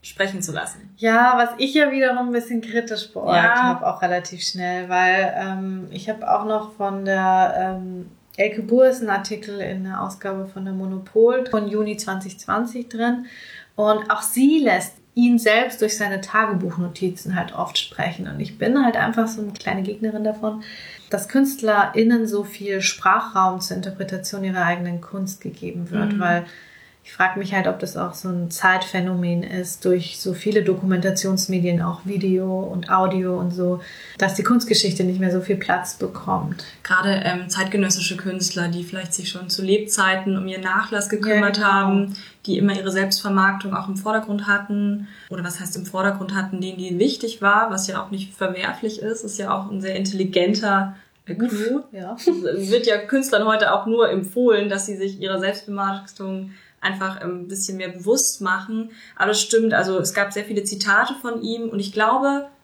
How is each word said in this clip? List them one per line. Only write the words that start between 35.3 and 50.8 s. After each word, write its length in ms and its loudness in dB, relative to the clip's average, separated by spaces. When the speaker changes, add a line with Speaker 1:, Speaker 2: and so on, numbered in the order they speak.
Speaker 2:
so 80 2
viel 160 0
Platz 380 -2
bekommt. 680 -4
Speaker 1:
Gerade, 400 2
ähm, 240 -2
zeitgenössische 680 0
Künstler, 520 -4
die 160 -4
vielleicht 300 -8
sich 160 -6
schon 200 -10
zu 140 -4
Lebzeiten 760 2
um 80 -4
ihren 160 -6
Nachlass 460 -2
gekümmert 500 2
Speaker 2:
Ja, 60 0
genau. 80 6
Speaker 1:
haben, 440 2
die 100 0
immer 200 4
ihre 160 -4
Selbstvermarktung 840 2
auch 140 -4
im 80 -4
Vordergrund 500 -2
hatten, 640 0
oder 140 -6
was 160 -6
heißt 160 -8
im 120 -8
Vordergrund 500 -2
hatten, 240 -4
denen 180 -6
die 220 -2
wichtig 420 0
war, 300 6
was 160 -2
ja 120 -4
auch 120 -8
nicht 200 -6
verwerflich 720 -4
ist, 220 -4
ist 140 -10
ja 140 -2
auch 200 -4
ein 80 -4
sehr 160 -4
intelligenter, 1000 2